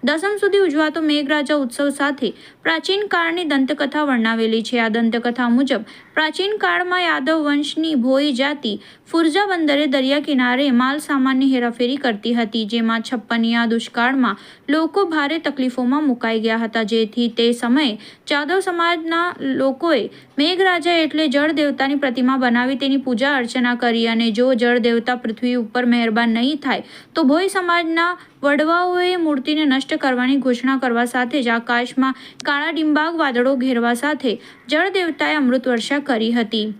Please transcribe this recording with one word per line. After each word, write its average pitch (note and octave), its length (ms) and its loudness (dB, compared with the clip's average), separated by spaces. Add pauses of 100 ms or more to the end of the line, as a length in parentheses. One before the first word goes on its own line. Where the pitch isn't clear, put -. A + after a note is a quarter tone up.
દસમ D#4+ 360 0
સુધી G4 240 2
ઉજવાતો D#4 420 0
મેઘરાજા D4 560 0
ઉત્સવ C#4 320 -2
સાથે C#4+ 360 -2 (320)
પ્રાચીન F#4+ 480 -2
કાળની E4+ 400 0
દંતકથા C#4+ 580 0
વર્ણવેલી A3+ 580 0
છે. B3 140 -4
આ A3+ 120 2
દંતકથા A#3+ 600 0
મુજબ B3+ 320 2 (280)
પ્રાચીન F#4 500 -2
કાળમાં F4+ 440 0
યાદવ D#4 400 0
વંશની D4+ 540 0
ભોઈ C4 380 2
જાતિ C4+ 400 -2 (280)
ફુરજા E4 440 2
બંદરે D4+ 400 2
દરિયા C4+ 340 2
કિનારે C4+ 520 0
માલ B3+ 260 2
સામાનની C4+ 520 2
હેરાફેરી A#3+ 460 0
કરતી A#3 360 -2
હતી, A#3 320 -2
જેમાં A3+ 380 -2
છપ્પનિયા A#3 640 -2
દુષ્કાળમાં A#3 680 0 (280)
લોકો D#4+ 400 0
ભારે D#4 340 -2
તકલીફોમાં C4 640 -2
મુકાઈ A#3 380 0
ગયા A3+ 180 0
હતા, A3+ 240 -2
જેથી A3+ 460 0
તે A#3 220 0
સમયે A#3+ 400 2 (320)
જાદવ D4+ 380 0
સમાજના E4+ 640 0 (300)
લોકોએ C4+ 460 0 (340)
મેઘરાજા F4 600 2
એટલે D#4 300 0
જળ D4 260 2
દેવતાની C#4 440 0
પ્રતિમા C4 400 0
બનાવી B3+ 400 2
તેની C#4 200 0
પૂજા C4 380 0
અર્ચના A#3+ 400 0
કરી A#3 320 0
અને A3+ 240 0
જો A#3+ 220 2
જળ A#3+ 260 2
દેવતા A#3 380 0
પૃથ્વી A#3+ 380 -4
ઉપર B3 300 -2
મહેરબાન A#3 480 2
નહીં C4+ 260 0
થાય A#3 240 -2 (260)
તો - 140 -2
ભોઈ D#4+ 260 4
સમાજના E4+ 600 0 (300)
વડવાઓએ F4 760 2
મૂર્તિને D4+ 480 0
નષ્ટ C4+ 320 0
કરવાની C4 440 0
ઘોષણા B3+ 380 0
કરવા A#3+ 280 0
સાથે B3 300 -2
જ A#3+ 120 0
આકાશમાં B3 680 -2 (220)
કાળા D4+ 320 -2
ડિંબાગ D#4 440 0
વાદળો C4 400 2
ઘેરવા A#3+ 380 0
સાથે C#4 340 -2 (360)
જળ E4+ 280 0
દેવતાએ D#4+ 420 -2
અમૃત B3+ 320 2
વર્ષા B3+ 340 -2
કરી A#3 300 0
હતી. A3+ 360 -2 (120)